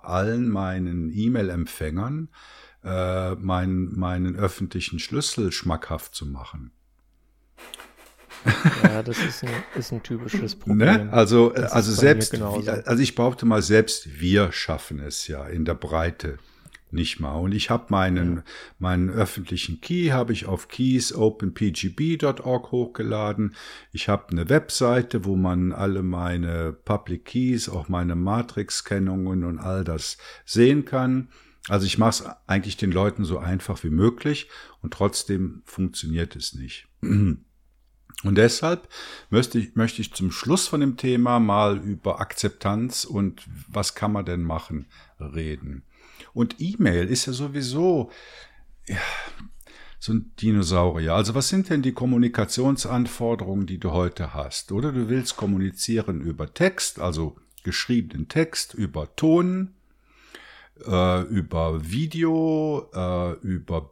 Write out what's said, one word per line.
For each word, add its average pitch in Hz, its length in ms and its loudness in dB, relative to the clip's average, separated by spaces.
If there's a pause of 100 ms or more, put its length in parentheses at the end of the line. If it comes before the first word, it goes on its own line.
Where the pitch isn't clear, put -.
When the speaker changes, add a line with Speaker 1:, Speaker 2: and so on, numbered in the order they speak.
Speaker 1:
allen 110 480 0
meinen 90 640 -2
E-Mail-Empfängern, 101 1160 -2 (540)
äh, 92 520 -2
meinen, 92 640 0
meinen 90 360 0
öffentlichen 92 640 -4
Schlüssel 117 540 -2
schmackhaft - 640 -4
zu - 100 -10
machen. 69 460 -12 (2000)
Speaker 2:
Ja, 110 200 4
das 117 160 -4
ist 156 240 -4
ein, 123 60 -6 (260)
ist 127 160 -6
ein 117 100 -4
typisches 117 540 -6
Speaker 1:
<laughs> - 0 -
Ne? - 80 -16
Speaker 2:
Problem. 117 480 4
Speaker 1:
Also, 117 380 8
Speaker 2:
Das - 240 0
Speaker 1:
also 110 180 4
Speaker 2:
ist 104 60 2
bei 117 60 6
mir 139 100 10
Speaker 1:
selbst 110 180 2
Speaker 2:
genauso. 104 340 -2
Speaker 1:
wir, 104 220 -2
also 127 160 4
ich 123 100 0
behaupte 123 320 0
mal, 110 160 6
selbst 85 600 4
wir 90 320 4
schaffen - 460 -6
es 73 280 -8
ja 71 180 -8
in 82 200 -2
der 82 80 0
Breite 80 640 -2 (520)
nicht 80 300 -2
mal. 73 160 -4
Und 87 160 0
ich 107 180 -2
hab 120 220 -2
meinen, 90 460 2
Speaker 2:
Ja. 80 60 -8 (360)
Speaker 1:
meinen 90 300 2
öffentlichen 92 720 -4
Key 170 300 0
habe 123 200 0
ich 104 140 -4
auf 95 240 -4
keys 127 440 0
open 107 400 0
P 104 180 0
G 92 180 -4
B 160 260 -2
dot 139 260 0
org 123 300 -2
hochgeladen. 110 840 -2 (360)
Ich - 160 -6
hab - 240 0
eine 82 160 0
Webseite, 123 800 2
wo 98 100 0
man 90 380 2
alle 98 280 0
meine 87 720 -2
Public - 540 -4
Keys, 123 420 0
auch 90 220 -6
meine 87 260 0
Matrix-Kennungen 95 1300 -2
und 85 160 -4
all 92 240 -2
das 82 340 -6 (280)
sehen 139 400 4
kann. 127 420 0 (400)
Also 95 180 2
ich 92 120 0
mach's 110 260 4 (240)
eigentlich 98 300 -2
den 98 160 0
Leuten 98 320 0
so 82 120 -2
einfach 87 460 -4
wie 80 80 -2
möglich 120 580 2 (320)
und 80 120 -8
trotzdem 95 720 -2
funktioniert 85 720 -4
es - 180 -10
nicht. 65 380 -14
<clears throat> - 40 -20 (1300)
Und 98 140 2
deshalb 160 520 4 (400)
möchte 117 300 2
ich, - 180 -4
möchte 113 240 0
ich - 120 -8
zum 92 180 -2
Schluss - 360 0
von 151 140 0
dem 135 160 2
Thema 123 420 4
mal 104 380 4
über 98 420 -4
Akzeptanz 104 840 -2
und 101 420 -2 (220)
was - 260 -4
kann 104 160 0
man 101 140 -2
denn 87 180 -2
machen 80 440 -6 (340)
reden. 71 640 -8 (500)
Und 117 260 -2
E-Mail 147 480 2
ist 123 200 0
ja 131 60 -4
sowieso, 139 800 0 (760)
ja, 98 100 -4 (1000)
so - 120 -6
ein 113 300 -2
Dinosaurier. 87 720 4
Also 104 200 2
was 135 140 0
sind 190 220 0
denn 151 120 2
die 131 120 0
Kommunikationsanforderungen, 120 1700 0
die 92 120 -6
du 87 120 0
heute 85 420 0
hast? 71 400 -8
Oder 127 180 -2
du 123 160 0
willst 123 300 -2
kommunizieren 98 800 -2
über 76 340 -6
Text, - 460 -2
also 80 380 -4 (260)
geschriebenen 92 640 -2
Text, - 460 -2
über 80 420 -6
Ton, 180 600 2 (1080)
äh, 92 380 2
über 80 640 -2
Video, 156 1040 0
äh, 90 460 -2
über 85 520 -4